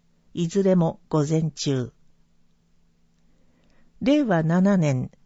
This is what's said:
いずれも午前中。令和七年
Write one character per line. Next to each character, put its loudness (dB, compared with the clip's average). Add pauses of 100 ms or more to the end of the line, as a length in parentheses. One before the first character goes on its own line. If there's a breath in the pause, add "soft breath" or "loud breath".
(320)
い -4
ず -2
れ 2
も 0 (100)
午 0
前 -2
中。 -4 (2000)
令 2
和 0
七 2
年 0 (140)